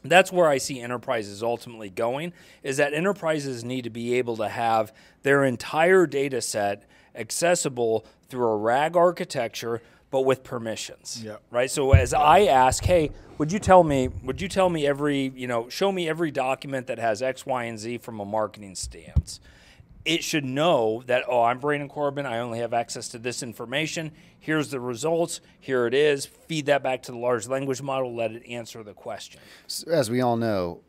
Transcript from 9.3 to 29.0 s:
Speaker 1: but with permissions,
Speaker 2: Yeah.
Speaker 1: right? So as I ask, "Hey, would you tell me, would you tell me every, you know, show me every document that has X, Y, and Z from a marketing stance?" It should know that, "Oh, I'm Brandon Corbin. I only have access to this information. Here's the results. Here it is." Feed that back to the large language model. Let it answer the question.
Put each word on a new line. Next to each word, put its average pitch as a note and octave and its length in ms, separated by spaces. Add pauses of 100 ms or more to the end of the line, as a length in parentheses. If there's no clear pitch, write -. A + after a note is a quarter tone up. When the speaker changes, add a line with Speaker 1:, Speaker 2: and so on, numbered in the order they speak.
Speaker 1:
but C3+ 100
with C3 220
permissions, - 800
Speaker 2:
Yeah. G#2+ 120 (160)
Speaker 1:
right? B2 180
So C3+ 220
as C3 220
I D#3 320
ask, C3 400
"Hey, E3 260 (260)
would D3+ 140
you G#3 80
tell F#3 240
me, C#3 240 (160)
would C3 180
you G3 60
tell F#3 220
me D#3 180
every, C#3 480
you B2+ 120
know, A#2+ 220
show G3 220
me F3 160
every D#3+ 240
document C3+ 560
that A#2 100
has A2+ 240
X, C3 240
Y, B2+ 200
and A#2 120
Z A#2 200
from A2+ 240
a G2+ 40
marketing G#2 500
stance?" - 640 (680)
It D#3+ 180
should D3 220
know B2+ 600
that, B2 200
"Oh, A#2+ 160
I'm B2 160
Brandon C#3+ 300
Corbin. C#3+ 360
I A#2 140
only A#2 200
have A#2 140
access A#2 360
to B2 100
this A#2+ 240
information. D3 680 (280)
Here's D3+ 320
the C3+ 80
results. D3 600 (180)
Here B2+ 280
it A#2 60
is." C#3+ 320
Feed - 420
that C#3+ 160
back C3 200
to C3 80
the A#2+ 60
large A#2 300
language C3+ 340
model. C3 340
Let A2+ 160
it A#2 180
answer A#2+ 340
the G2+ 100
question. - 480 (240)